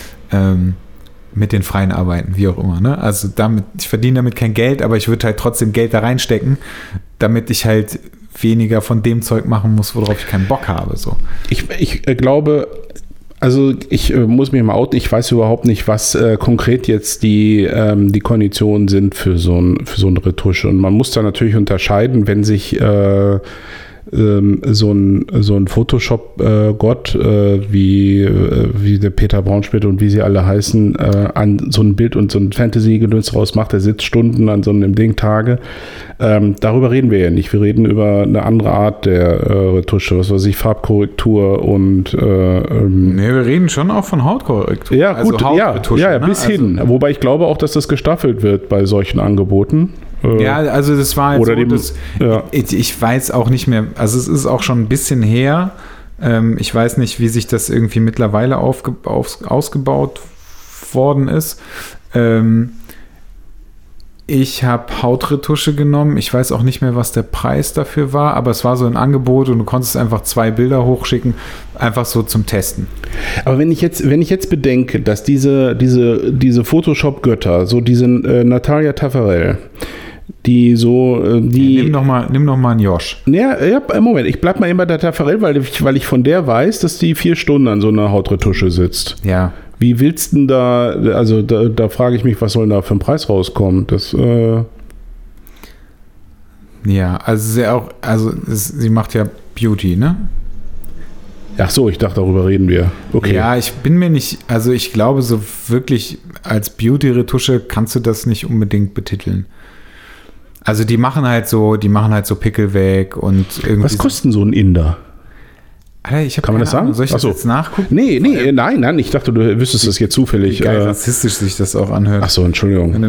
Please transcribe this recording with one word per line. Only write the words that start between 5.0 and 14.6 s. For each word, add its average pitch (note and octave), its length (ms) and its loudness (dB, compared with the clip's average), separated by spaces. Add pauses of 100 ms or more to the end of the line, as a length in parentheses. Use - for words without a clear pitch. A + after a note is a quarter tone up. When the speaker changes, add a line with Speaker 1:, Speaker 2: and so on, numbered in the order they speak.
Speaker 1:
würd A2+ 160 0
halt A2 140 0
trotzdem A2+ 360 -2
Geld A#2 200 0
da A2+ 80 2
reinstecken, B2 560 0 (640)
damit A2+ 320 0
ich - 160 -2
halt A2 340 0 (400)
weniger A2+ 400 2
von A2+ 220 -2
dem A#2 180 0
Zeug A2+ 260 -2
machen A2 280 0
muss, G#2+ 200 0
worauf G#2+ 240 -2
ich - 80 -10
keinen F#2+ 220 -2
Bock C3 180 -2
habe, - 300 -4
so. - 200 -2 (340)
Speaker 2:
Ich, - 180 -4 (100)
ich, - 300 -4
äh, C3 60 2
glaube, D3 540 0 (680)
also C3+ 360 2 (160)
ich, - 240 0
äh, C3+ 60 2
muss B2 300 2
mich C3 120 2